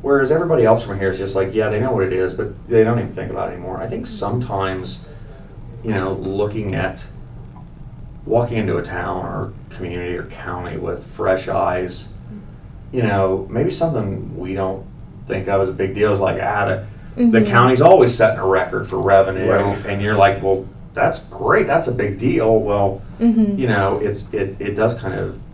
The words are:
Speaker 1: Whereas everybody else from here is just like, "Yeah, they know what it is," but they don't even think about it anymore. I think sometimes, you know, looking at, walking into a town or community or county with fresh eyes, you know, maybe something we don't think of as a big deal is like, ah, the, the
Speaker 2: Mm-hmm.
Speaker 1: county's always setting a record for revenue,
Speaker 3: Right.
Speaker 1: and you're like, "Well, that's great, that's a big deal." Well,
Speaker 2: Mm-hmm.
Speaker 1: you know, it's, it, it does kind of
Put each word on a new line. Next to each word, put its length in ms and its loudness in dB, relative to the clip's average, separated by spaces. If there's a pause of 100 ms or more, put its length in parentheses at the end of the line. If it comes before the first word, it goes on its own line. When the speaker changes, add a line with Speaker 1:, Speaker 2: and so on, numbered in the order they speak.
Speaker 1:
Whereas 300 4
everybody 340 2
else 180 4
from 140 -6
here 120 0
is 100 -4
just 160 -4
like, 180 0
"Yeah, 160 0
they 100 0
know 120 0
what 120 0
it 100 0
is," 200 0
but 340 -8
they 160 6
don't 140 4
even 160 -4
think 160 -6
about 220 -6
it 20 -10
anymore. 260 -10
I 60 -6
think 220 -6
sometimes, 1000 -4 (720)
you 100 -2
know, 200 0
looking 600 -2
at, 320 -4 (1200)
walking 320 0
into 200 0
a 60 -2
town 420 -6
or 280 -6 (160)
community 460 -6
or 100 -6
county 520 -10
with 280 -6
fresh 420 -2
eyes, 680 -2 (760)
you 120 0
know, 460 2
maybe 220 0
something 680 -2
we 160 -6
don't 320 -4 (420)
think 200 -2
of 140 4
as 80 2
a 40 -6
big 220 -2
deal 180 4
is 60 0
like, 220 0
ah, 240 0
the, 200 -2 (300)
the 80 2 (160)
Speaker 2:
Mm-hmm. 120 6
Speaker 1:
county's 300 6
always 340 10
setting 240 4
a 80 -4
record 400 0
for 120 -4
revenue, 520 4
Speaker 3:
Right. 340 2
Speaker 1:
and 160 -2
you're 140 2
like, 260 6
"Well, 240 2 (280)
that's 300 2
great, 440 2
that's 200 2
a 40 -2
big 280 -2
deal." 400 4
Well, 420 0 (180)
Speaker 2:
Mm-hmm. 400 4
Speaker 1:
you 80 0
know, 320 0
it's, 340 -4
it, 260 -2
it 160 -4
does 200 2
kind 180 -6
of 260 -6 (140)